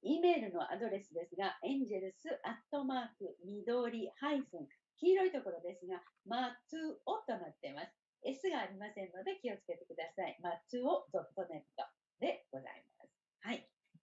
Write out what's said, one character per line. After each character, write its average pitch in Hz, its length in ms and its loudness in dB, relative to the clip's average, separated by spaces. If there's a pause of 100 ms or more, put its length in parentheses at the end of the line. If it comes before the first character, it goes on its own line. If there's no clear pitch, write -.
E 311 180 4
メ 349 180 8
ー 220 120 -2
ル 175 40 -4
の 170 180 -2
ア - 60 0
ド 220 120 -2
レ 196 100 0
ス - 140 -14
で 170 120 -2
す - 100 -14
が、 190 280 0
エ 247 100 0
ン 269 120 2
ジ 208 100 0
ェ 185 60 -2
ル 190 100 -4
ス - 160 -12 (160)
ア 226 80 -2
ッ - 20 -4 (160)
ト 285 140 0
マ 254 220 0
ー - 20 -6 (100)
ク - 280 -8
み 202 200 -6
ど 240 220 4
り 233 300 -2
ハ 294 160 0
イ 269 80 4
フ - 180 -8
ン、 285 80 -10 (300)
黄 349 160 8
色 381 140 8
い 370 40 0
と 269 100 0
こ 190 100 -4
ろ 170 100 -6
で 175 140 -6
す 180 120 -12
が、 185 140 -4 (240)
マ 247 320 0 (120)
ト 311 80 -6
ゥ 311 280 -2
オ 427 200 2
と 220 120 0
な 165 120 -8
っ - 120 -14
て 143 80 -6
い 139 40 -8
ま 156 120 -8
す。 - 80 -14 (320)
S 269 240 0
が 277 120 2
あ 196 60 -2
り 190 100 -12
ま 208 120 -8
せ 202 160 -8
ん 180 60 -12
の 185 120 -10
で 381 180 -2
気 233 100 -2
を - 60 -6
つ - 80 -20
け 175 120 -4
て 175 80 -18
く 160 100 -12
だ 165 200 -4
さ 180 120 -2
い。 - 140 -8
マ 175 100 -2 (200)
ト 247 60 -2
ゥ 247 60 0
オ 320 300 4
ド 190 60 0
ッ - 40 -2 (120)
ト 185 120 -4
ネ 311 120 -8
ッ - 20 -12 (160)
ト - 80 -4 (340)
で - 320 0
ご 135 80 -8
ざ 131 100 -12
い - 160 -16 (120)
ま - 80 -20
す。 - 60 -20 (300)
は 226 120 -4
い。 - 140 -8 (360)